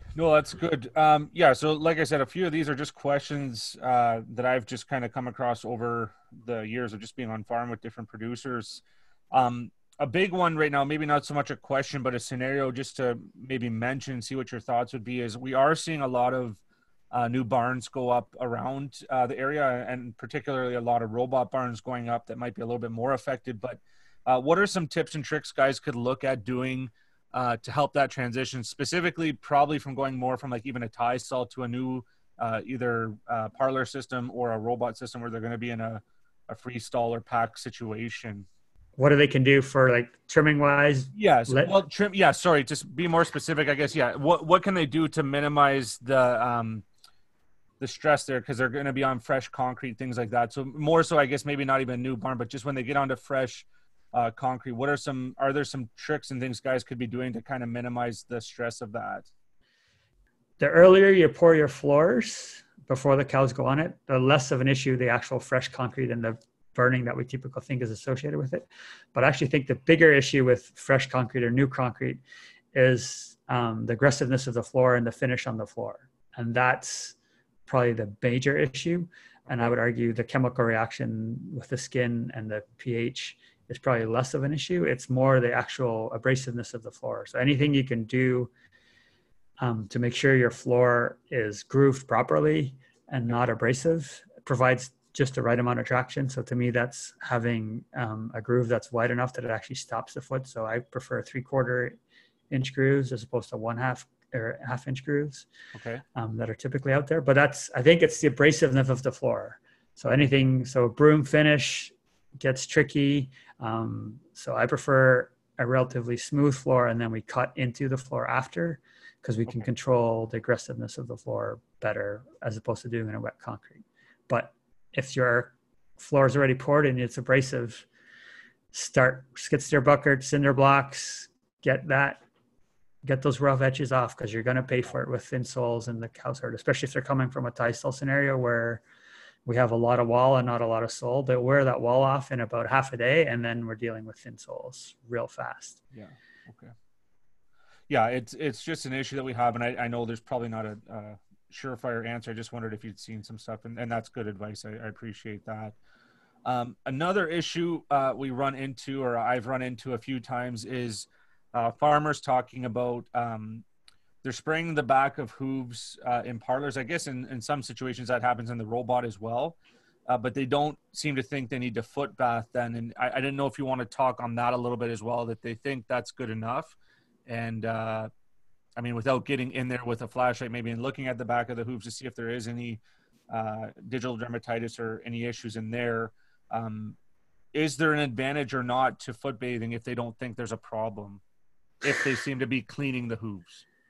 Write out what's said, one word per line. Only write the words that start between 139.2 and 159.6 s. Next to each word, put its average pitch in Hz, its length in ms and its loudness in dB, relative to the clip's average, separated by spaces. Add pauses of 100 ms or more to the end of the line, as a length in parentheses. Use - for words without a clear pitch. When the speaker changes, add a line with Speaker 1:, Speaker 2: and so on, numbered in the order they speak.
Speaker 2:
we 120 100 -2
have 123 140 4
a 117 60 2
lot 120 240 4
of 120 80 2
wall 127 280 6
and 123 100 2
not 120 140 -2
a 117 60 -2
lot 113 160 0
of 117 80 -4
sole. 127 320 -2
They'll 127 180 2
wear 135 240 4
that 127 160 2
wall 123 220 4
off 135 300 0
in 123 80 -2
about 117 280 -4
half 131 240 0
a 123 40 -6
day, 139 300 4
and 120 180 -2
then 117 220 -4
we're 113 100 -8
dealing 113 280 -8
with 113 140 -18
thin 117 180 -18
soles - 600 -14 (120)
real 117 200 -6
fast. - 540 -14 (140)
Speaker 1:
Yeah. 107 80 -18 (460)
Okay. - 220 -20 (1160)
Yeah, 120 200 4
it's, 123 260 -4
it's 139 280 -6
just 160 240 -8
an 131 60 -8
issue 135 240 -6
that 131 80 -6
we 131 80 -8
have, 120 220 0
and 120 80 -4
I, 120 220 -2
I 117 40 -4
know 120 160 -4
there's 113 160 -6
probably 120 280 -6
not 110 180 -8
a, 107 100 -12 (140)
a 104 280 -16 (340)
surefire 120 540 -6
answer. 117 260 -8
I - 20 -10
just 113 180 -12
wondered 113 220 -8
if 104 100 -12
you'd 110 140 -14
seen 110 240 -14
some 113 160 -16
stuff, 110 260 -14
and, 117 140 -14
and 117 120 -6
that's 113 180 -6
good 113 180 -8
advice. 104 380 -10
I, 107 60 -14
I 110 180 -12
appreciate 107 580 -14
that. 107 280 -12 (680)
Um, 123 320 -4 (100)
another 165 420 0
issue, 170 640 -4
uh, 135 260 2
we 135 140 -6
run 135 260 -2
into, 135 460 -8
or 120 140 0
I've 117 300 -2
run 127 160 -4